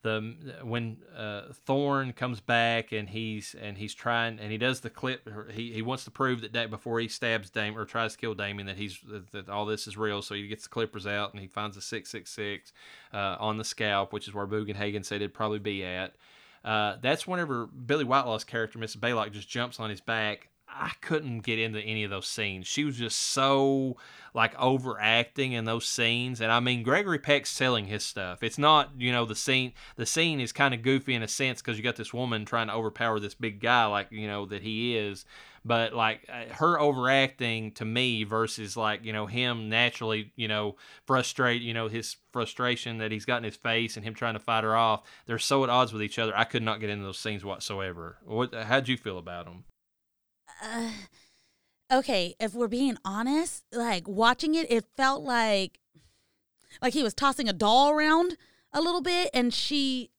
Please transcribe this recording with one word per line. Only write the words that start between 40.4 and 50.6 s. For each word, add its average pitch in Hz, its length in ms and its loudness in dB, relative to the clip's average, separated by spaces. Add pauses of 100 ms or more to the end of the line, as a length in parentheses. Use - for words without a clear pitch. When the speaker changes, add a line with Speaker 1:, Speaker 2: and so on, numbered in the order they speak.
Speaker 1:
know, 107 300 0 (280)
frustrate-, 123 560 2
you 117 120 -4
know, 113 160 -2
his 113 260 -6 (160)
frustration 120 680 -2
that 110 120 -2
he's 107 140 -4
got 123 120 2
in 113 60 -4
his 107 140 -6
face 113 400 0
and 104 80 -10
him 110 100 -6
trying 117 200 -2
to 104 40 -6
fight 113 240 2
her 110 120 4
off, 113 280 4 (220)
they're 117 120 -2
so 139 280 4
at 120 40 0
odds 123 220 4
with 107 100 -4
each 104 160 -4
other, 110 180 0
I 113 100 4
could 120 180 -2
not 110 160 -2
get 107 100 -4
into 101 140 -6
those 95 160 -8
scenes 104 240 -6
whatsoever. 95 800 -6
What, 120 300 -2
how'd 117 340 2
you 127 100 2
feel 95 200 -8
about 87 300 -12
'em? 87 180 -18 (1000)